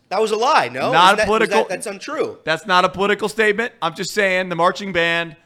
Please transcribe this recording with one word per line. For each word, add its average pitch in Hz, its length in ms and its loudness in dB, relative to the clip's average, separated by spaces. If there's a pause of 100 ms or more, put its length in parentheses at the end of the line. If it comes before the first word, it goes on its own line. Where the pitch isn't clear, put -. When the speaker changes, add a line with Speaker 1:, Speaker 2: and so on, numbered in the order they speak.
Speaker 1:
That 190 140 -2
was 214 100 0
a 214 60 -2
lie, 233 320 2
no? 143 240 -4
Speaker 2:
Not - 0 -
Speaker 1:
Wasn't - 20 4
Speaker 2:
a 185 200 6
Speaker 1:
that, - 20 -4
was 214 80 0
Speaker 2:
political 208 320 0
Speaker 1:
that, - 120 0
that's 185 160 -8
untrue. 202 600 -6
Speaker 2:
That's 160 200 -4
not 180 200 2
a 185 40 2
political 202 380 -2
statement. 214 540 0
I'm 165 120 -2
just 170 180 -8
saying 185 360 0
the 175 80 -6
marching 185 380 0
band, 170 420 -2 (100)